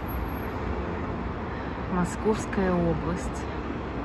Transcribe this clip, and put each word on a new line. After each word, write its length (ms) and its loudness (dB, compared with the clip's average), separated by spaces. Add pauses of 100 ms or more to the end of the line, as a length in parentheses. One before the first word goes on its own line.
(1900)
Московская 800 4
область. 720 2 (600)